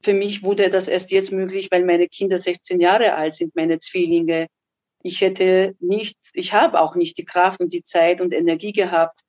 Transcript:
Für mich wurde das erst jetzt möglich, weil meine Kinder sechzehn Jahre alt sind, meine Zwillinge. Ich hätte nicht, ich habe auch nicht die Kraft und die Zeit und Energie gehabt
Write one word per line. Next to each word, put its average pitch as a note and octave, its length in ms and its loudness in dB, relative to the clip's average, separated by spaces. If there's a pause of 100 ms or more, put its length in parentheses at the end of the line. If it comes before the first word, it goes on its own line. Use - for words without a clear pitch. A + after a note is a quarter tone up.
Für G3+ 120 0
mich G3+ 280 -2
wurde G3 280 2
das F#3+ 180 0
erst F#3 240 -2
jetzt F#3+ 220 0
möglich, F#3+ 360 -4
weil F3+ 140 2
meine F3 240 2
Kinder F#3+ 300 -4
sechzehn F3+ 420 -4
Jahre G3 360 4
alt D#3 180 -4
sind, E3 200 -6
meine E3 260 0
Zwillinge. E3 680 0 (560)
Ich F3+ 160 -8
hätte F#3+ 600 2
nicht, G3+ 380 -4 (160)
ich F3 200 -6
habe A#3 260 4
auch D#3 160 0
nicht E3+ 220 -2
die E3+ 80 -12
Kraft F#3 340 0
und F3 140 -4
die F3 100 -8
Zeit F3 380 0
und F3+ 120 -2
Energie E3+ 380 -2
gehabt F3+ 580 0